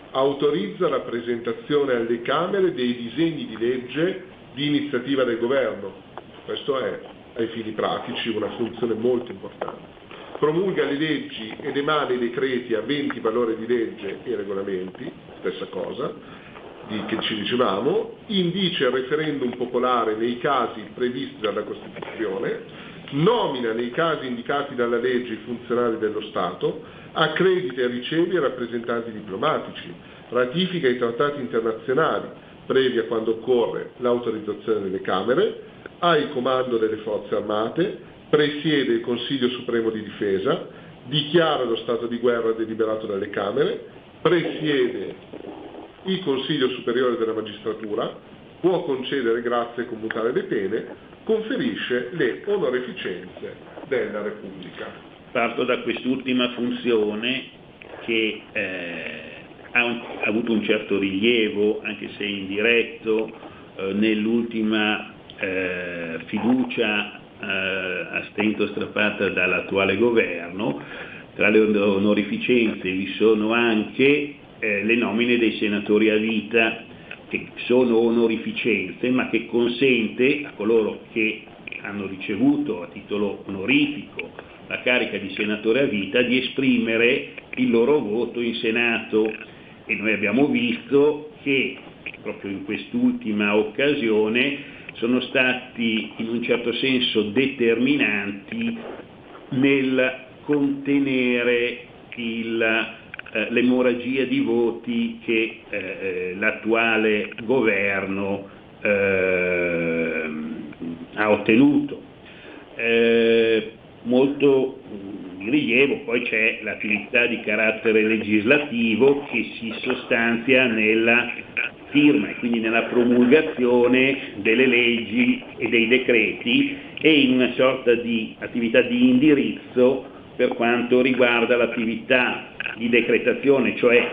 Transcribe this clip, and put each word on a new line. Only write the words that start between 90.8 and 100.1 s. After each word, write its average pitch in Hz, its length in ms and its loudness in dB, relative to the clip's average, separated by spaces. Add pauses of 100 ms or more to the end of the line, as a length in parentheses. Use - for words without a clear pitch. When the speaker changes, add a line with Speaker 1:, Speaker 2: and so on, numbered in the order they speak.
Speaker 2:
che 127 320 0 (460)
proprio 101 300 -10
in 95 120 -8
quest'ultima 107 920 0
occasione 117 1120 0 (220)
sono 123 280 2
stati 120 960 -2
in 113 120 -6
un 117 140 -2
certo 120 300 0
senso 127 500 2
determinanti 117 1500 0 (720)
nel 131 640 4 (300)